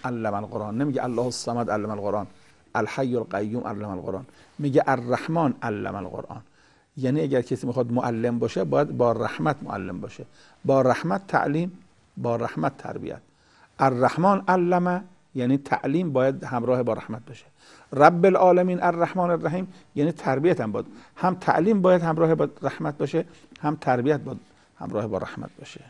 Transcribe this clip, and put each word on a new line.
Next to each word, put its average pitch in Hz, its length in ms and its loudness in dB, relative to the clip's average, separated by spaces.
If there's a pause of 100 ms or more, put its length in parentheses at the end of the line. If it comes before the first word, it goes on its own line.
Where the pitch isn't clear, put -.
علم 113 300 -2
القرآن، 104 480 -4
نمیگه 139 220 0
الله 120 180 -2
الصمد 120 480 -2
علم 104 200 -2
القرآن، 101 380 -4 (480)
الحی 123 400 -2
القیوم 107 520 -4
علم 104 220 -8
القرآن، 92 360 -8 (340)
میگه 143 280 4
الرحمن 127 720 0
علم 101 340 -4
القرآن. 98 460 -10 (580)
یعنی 131 220 0
اگر 139 200 2
کسی 127 260 -4
میخواد 120 240 -2
معلم 120 480 0
باشه، 143 240 -2
باید 143 340 0
با 120 140 4
رحمت 117 520 -2
معلم 95 380 -8
باشه، - 240 -14 (400)
با 135 160 4
رحمت 165 460 0
تعلیم، 165 500 0 (400)
با 120 180 -2
رحمت 135 420 -4
تربیت. - 440 -12 (580)
الرحمن 143 680 4
علم، 180 560 2 (320)
یعنی 127 220 2
تعلیم 143 560 -2
باید 127 300 2
همراه 123 400 0
با 120 100 0
رحمت 110 320 -8
باشه. - 200 -20 (480)
رب 170 320 8
العالمین 180 580 6
الرحمن 175 460 0
الرحیم، 170 380 -2 (280)
یعنی 147 160 2
تربیت 151 500 0
هم 110 100 -4
باید، 101 140 -4 (300)
هم 180 200 0
تعلیم 190 460 2
باید 180 200 6
همراه 160 340 2
با 147 140 0 (120)
رحمت 147 360 -4
باشه، 160 280 -2 (360)
هم 156 140 -2
تربیت 139 440 2
باید - 200 -10 (400)
همراه 107 280 -4
با 104 100 -4
رحمت - 400 -8
باشه. - 320 -18